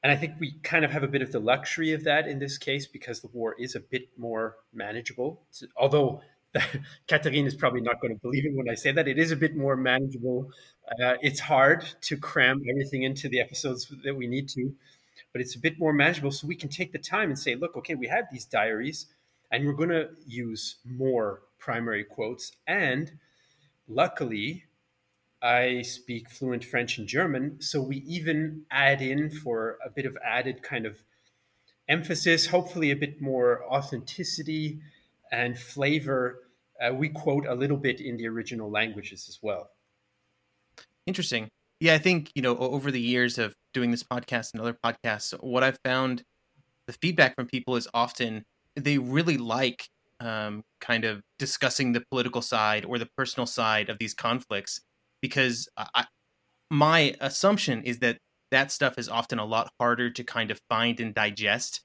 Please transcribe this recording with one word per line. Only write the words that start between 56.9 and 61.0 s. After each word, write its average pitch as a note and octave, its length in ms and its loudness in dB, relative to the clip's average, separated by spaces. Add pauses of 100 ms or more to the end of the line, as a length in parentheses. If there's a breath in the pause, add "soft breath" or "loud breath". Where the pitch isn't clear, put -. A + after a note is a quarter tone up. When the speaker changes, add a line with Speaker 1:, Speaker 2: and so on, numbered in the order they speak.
Speaker 2:
assumption C#3 600 2
is A#2+ 160 -4
that A#2+ 200 2 (320)
that C3+ 200 4
stuff - 280 0
is A#2 100 -6
often A#2 300 -2
a G#2+ 60 -2
lot A2 260 0 (100)
harder A#2+ 300 2
to B2 140 -10
kind A2 260 -2
of G#2+ 180 -6
find A#2 320 2